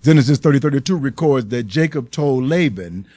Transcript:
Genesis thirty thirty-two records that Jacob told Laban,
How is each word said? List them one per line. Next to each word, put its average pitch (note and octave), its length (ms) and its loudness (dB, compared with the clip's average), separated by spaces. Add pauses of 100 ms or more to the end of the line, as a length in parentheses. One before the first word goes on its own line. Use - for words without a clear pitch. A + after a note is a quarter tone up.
Genesis C#3+ 360 4
thirty C#3+ 200 2
thirty-two C#3 380 0
records C#3 540 0
that A#2+ 180 -4
Jacob D3 420 -4
told C#3 340 -2
Laban, F#2+ 600 -4 (100)